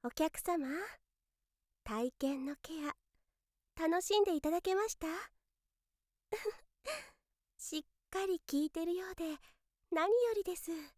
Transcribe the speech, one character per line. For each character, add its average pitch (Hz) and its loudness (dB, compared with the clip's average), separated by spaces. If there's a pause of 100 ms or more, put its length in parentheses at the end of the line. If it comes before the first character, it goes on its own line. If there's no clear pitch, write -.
お 240 -2
客 - 0
様、 330 -2 (1160)
体 226 -2
験 269 0
の 285 -4
ケ - -10 (140)
ア、 - -6 (840)
楽 330 4
し 415 4
ん 403 8
で 370 4
い 285 0
た 302 2
だ 349 2
け 381 2
ま 427 2
し - -6
た？ 320 -4 (1200)
<laughs> - -8 (440)
し - -6
っ - -8 (260)
か 381 0
り 370 2
聞 285 2
い 302 -2
て 330 -2
る 349 0
よ 381 -4
う 370 -8
で 311 -4 (540)
何 339 2
よ 466 4
り 403 0
で 359 -4
す。 - -8
ん？ 330 -2 (220)